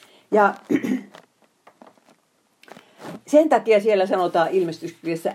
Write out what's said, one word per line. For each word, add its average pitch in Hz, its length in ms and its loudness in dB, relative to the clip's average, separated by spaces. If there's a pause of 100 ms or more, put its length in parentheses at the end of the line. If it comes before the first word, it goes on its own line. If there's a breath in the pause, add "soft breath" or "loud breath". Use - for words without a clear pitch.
(300 loud breath)
Ja 202 240 2 (160)
<clears throat> - 100 0 (2500 loud breath)
sen 302 220 4
takia 214 320 2
siellä 202 260 0
sanotaan 175 440 0
ilmestyskirjassa, 165 840 -6